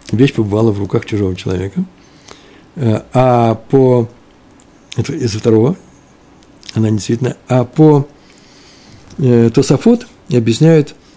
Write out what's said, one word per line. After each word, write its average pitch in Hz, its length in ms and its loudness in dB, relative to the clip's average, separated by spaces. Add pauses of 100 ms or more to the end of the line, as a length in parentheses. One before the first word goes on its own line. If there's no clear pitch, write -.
(100)
вещь 131 240 0
побывала 107 380 0
в 101 60 -8
руках 101 260 -6
чужого 98 320 -4
человека. 98 480 -6 (920)
Э, 113 260 -2 (100)
а 123 420 2
по... 127 540 2 (880)
Это 120 160 -4
из-за 120 260 -6
второго, 117 380 2 (1000)
она 110 160 0
действительно... 117 460 -4 (120)
а 123 160 0
по, 147 440 2 (1120)
э, 117 320 2
Тосафот 151 560 0 (240)
объясняют, 139 640 2 (220)